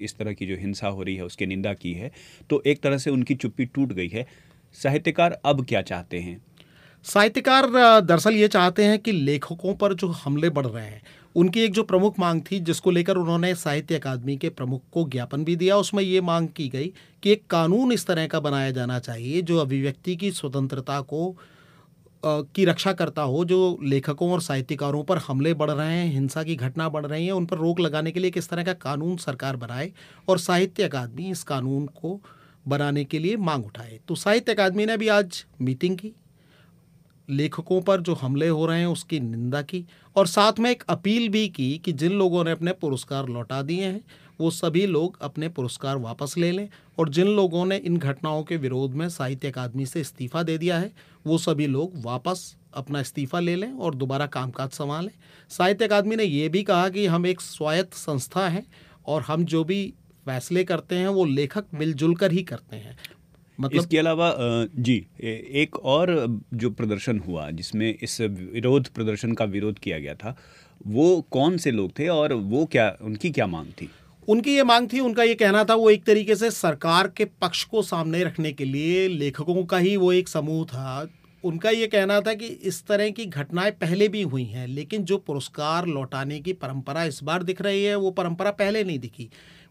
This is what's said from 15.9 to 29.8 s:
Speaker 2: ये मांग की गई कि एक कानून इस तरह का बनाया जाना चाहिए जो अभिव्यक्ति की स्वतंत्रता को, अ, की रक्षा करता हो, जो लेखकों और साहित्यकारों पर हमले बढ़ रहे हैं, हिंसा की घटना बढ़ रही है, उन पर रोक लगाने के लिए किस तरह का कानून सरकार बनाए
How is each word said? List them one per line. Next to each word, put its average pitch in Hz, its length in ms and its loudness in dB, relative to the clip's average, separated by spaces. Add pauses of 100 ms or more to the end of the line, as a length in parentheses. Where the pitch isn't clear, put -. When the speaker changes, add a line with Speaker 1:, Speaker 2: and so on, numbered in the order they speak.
Speaker 2:
ये 185 180 2
मांग 170 340 2
की 147 140 -6
गई 135 240 -6 (300)
कि 202 80 6
एक 208 180 2
कानून 180 420 4
इस 214 160 0
तरह 160 200 0
का 160 120 -2
बनाया 139 320 0
जाना 127 280 -2
चाहिए 123 420 -4
जो 170 160 2
अभिव्यक्ति 139 580 0
की 196 160 -2
स्वतंत्रता 139 720 -4
को, 160 300 -4
अ, 180 40 -12 (880)
की 151 400 0
रक्षा 175 280 2
करता 160 280 -4
हो, 147 240 0
जो 185 380 2
लेखकों 143 480 0
और 180 100 0
साहित्यकारों 143 600 -2
पर 170 140 0
हमले 143 360 0
बढ़ 151 180 0
रहे 151 220 -2
हैं, 170 200 0
हिंसा 135 300 -2
की 160 120 -4
घटना 131 340 -4
बढ़ 151 160 -6
रही 156 200 -4
है, 185 60 -2
उन 185 140 -2
पर 170 120 -4
रोक 170 220 0
लगाने 160 320 0
के 170 80 -4
लिए 185 120 0
किस 170 180 -6
तरह 170 140 -4
का 180 100 -2
कानून 160 440 -4
सरकार 135 380 -6
बनाए 123 360 -8 (360)